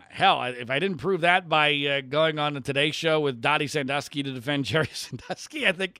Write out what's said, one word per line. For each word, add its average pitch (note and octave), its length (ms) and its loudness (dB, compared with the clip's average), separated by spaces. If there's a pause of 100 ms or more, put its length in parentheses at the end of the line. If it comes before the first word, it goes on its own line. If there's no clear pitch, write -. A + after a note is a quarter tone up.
(100)
hell, E3+ 280 4
I, B2 120 -4
if B2 200 -8
I C3+ 80 0
didn't F3+ 200 -2
prove E3+ 240 -2
that F3 260 4
by, D3+ 260 4
uh, C#3+ 340 0
going D#3 300 2
on D3 160 -2
the C#3+ 60 -6
Today C#3+ 320 0
Show D#3+ 260 2
with C#3 220 0
Dottie D3 260 2
Sandusky C#3+ 560 -4
to C#3 100 -6
defend C3+ 320 -2
<laughs> - 20 -8
Jerry C3+ 260 2
Sandusky, - 760 -8
I F#3+ 60 4
think, F#3 280 -6